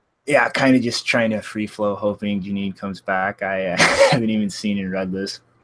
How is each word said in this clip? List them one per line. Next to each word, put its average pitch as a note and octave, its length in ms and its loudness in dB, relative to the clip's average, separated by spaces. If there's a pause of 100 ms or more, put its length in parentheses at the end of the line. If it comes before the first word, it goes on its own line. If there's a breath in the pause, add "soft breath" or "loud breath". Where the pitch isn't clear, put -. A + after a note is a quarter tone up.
(260)
yeah, B2+ 240 4
kinda C3 280 4
just A#2 260 -2
trying A#2 260 2
to G#2+ 120 -2
free G#2+ 240 -6
flow, G2+ 300 -2
hoping G2+ 460 -2
Janine G2 340 -4
comes G2 240 -8
back. G2 420 -2
I, F#2+ 260 -2
uh, F2 80 -2
<laughs> - 360 4
haven't A#2 180 0
even G#2+ 200 0
seen G2+ 280 -4
and F#2 140 -4
read F#2+ 180 -4
this. F#2+ 300 -6 (240)